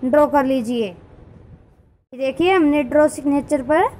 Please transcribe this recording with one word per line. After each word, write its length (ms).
ड्रॉ 220
कर 200
लीजिए। 400
ये 1300
देखिए, 340
हमने 300
draw 260
signature 540
पर 240